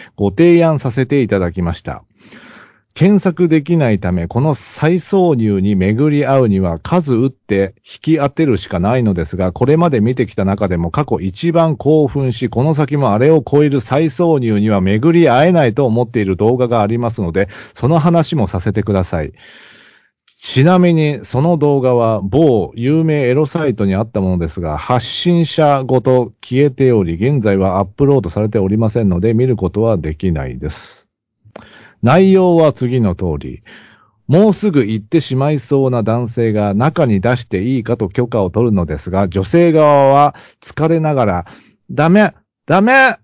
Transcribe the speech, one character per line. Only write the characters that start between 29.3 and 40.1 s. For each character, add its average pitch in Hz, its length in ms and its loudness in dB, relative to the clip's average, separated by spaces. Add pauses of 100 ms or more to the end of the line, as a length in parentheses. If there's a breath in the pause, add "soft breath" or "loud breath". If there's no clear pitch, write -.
見 120 140 0
る 123 80 0
こ 95 160 -4
と 101 100 -4
は 113 160 0
で 78 160 -6
き 90 180 -4
な 71 140 -4
い 64 140 -12
で 76 100 -8
す。 - 380 -18 (920 loud breath)
内 190 320 4
容 180 240 4
は 156 160 4
次 127 260 -2
の 98 160 0
通 - 80 -10 (160)
り。 65 240 -14 (640 loud breath)
も 190 220 4
う 190 40 0
す 208 180 -2
ぐ 139 140 2
行 107 160 -4
っ 104 40 -18
て 165 160 0
し 131 160 -4
ま 139 140 0
い 147 80 -2
そ 135 280 0
う - 20 0
な 120 140 -2
男 117 240 -2
性 117 240 -2
が 104 220 0
中 147 320 0
に 101 160 0
出 123 160 0
し 123 80 -10
て 95 180 -4
い 127 160 -2
い 107 60 -8
か 117 100 -2
と 107 140 -4
許 120 180 -4
可 117 160 -2
を 92 60 -2
取 110 160 -2
る 117 80 0
の 90 120 0
で 78 120 -6
す 80 120 -12
が、 95 200 -2
女 95 160 -4
性 170 260 2
側 147 380 4
は 143 260 2 (240 loud breath)